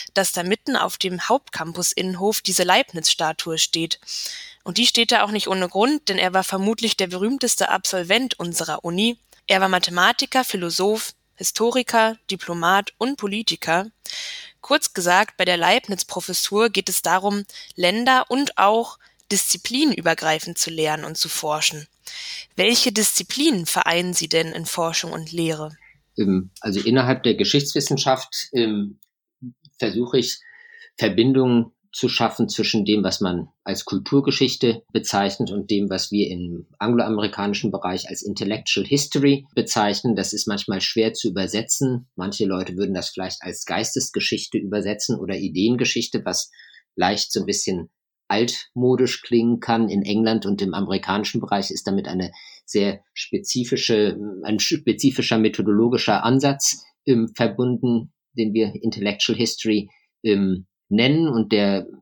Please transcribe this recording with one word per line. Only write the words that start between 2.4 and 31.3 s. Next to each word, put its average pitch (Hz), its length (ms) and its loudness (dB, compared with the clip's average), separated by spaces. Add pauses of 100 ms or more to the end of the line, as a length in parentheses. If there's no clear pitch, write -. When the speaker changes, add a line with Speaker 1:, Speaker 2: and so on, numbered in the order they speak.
Speaker 1:
diese 185 200 0
Leibniz-Statue 165 960 0
steht. - 400 -2 (640)
Und 175 160 -4
die 240 80 4
steht 233 240 2
da 226 140 4
auch 208 80 -4
nicht 214 160 -2
ohne 185 200 0
Grund, 254 400 0
denn 190 100 0
er 185 140 2
war 190 120 2
vermutlich 202 520 -2
der 190 120 0
berühmteste 220 640 0
Absolvent 190 680 0
unserer 165 460 -6
Uni. 208 340 0 (300)
Er 190 120 4
war 190 80 4
Mathematiker, 185 760 2
Philosoph, 190 720 -2 (240)
Historiker, 226 800 2 (140)
Diplomat 180 640 0
und 269 220 -2
Politiker. 196 720 -2 (720)
Kurz - 320 0
gesagt, 180 420 2
bei 185 80 2
der 180 140 2
Leibniz-Professur 196 1120 0
geht 196 180 -2
es 180 140 -2
darum, 202 420 0 (300)
Länder 240 560 4
und 269 260 0
auch 220 420 2 (320)
disziplinübergreifend 170 1300 0
zu - 120 -2
lernen 151 340 -2
und 156 120 -10
zu - 120 -2
forschen. 151 580 -2 (680)
Welche 226 380 2
Disziplinen 208 720 2
vereinen 175 480 0
Sie 160 140 -2
denn 160 240 0
in 165 140 -8
Forschung 165 460 -4
und 160 200 -8
Lehre? 156 440 -4 (400)
Speaker 2:
Ähm, 95 340 2 (100)
also 101 200 -2
innerhalb 127 420 2
der 117 120 4
Geschichtswissenschaft, - 1200 0
ähm, 107 460 0 (800)
versuche 120 400 0
ich, - 200 -2 (580)
Verbindungen 120 760 4 (200)